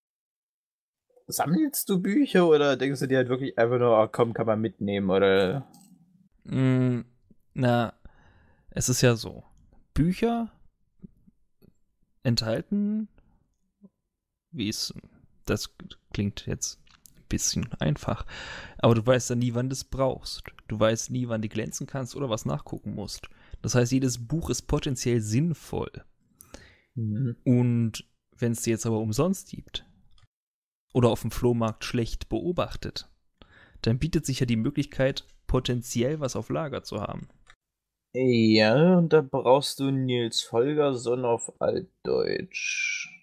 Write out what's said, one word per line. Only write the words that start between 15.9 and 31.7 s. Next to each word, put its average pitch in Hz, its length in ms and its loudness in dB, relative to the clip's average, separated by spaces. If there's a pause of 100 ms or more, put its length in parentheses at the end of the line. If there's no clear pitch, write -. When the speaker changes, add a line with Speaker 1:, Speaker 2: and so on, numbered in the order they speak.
Speaker 2:
klingt - 360 -4
jetzt - 320 -8 (360)
ein - 140 -20
bisschen - 500 -2
einfach, - 460 -4 (520)
aber 117 180 4
du 110 100 -2
weißt 127 260 2
ja 123 40 -2
nie, 120 180 -2
wann 123 160 -2
du 139 40 -6
es 131 100 -10
brauchst. - 600 -6 (240)
Du 107 120 -6
weißt 110 320 2
nie, 127 160 -4
wann 113 140 -4
du 107 80 -6
glänzen 113 380 -8
kannst 135 280 -8
oder 139 140 -6
was - 160 -4
nachgucken - 500 -6
musst. - 340 -12 (320)
Das 110 140 -2
heißt, 123 160 4
jedes 127 360 -2
Buch 156 220 -4
ist 123 140 -4
potenziell 127 580 -2
sinnvoll. 120 680 -2 (1040)
Speaker 1:
Mhm. 117 400 -4 (100)
Speaker 2:
Und 120 600 2 (320)
wenn's 117 260 -2
dir 117 80 0
jetzt 110 140 -2
aber 113 140 0
umsonst 135 500 -2
gibt - 360 -14 (1080)
oder 120 160 6
auf 104 120 0
dem 113 100 -6
Flohmarkt 117 540 0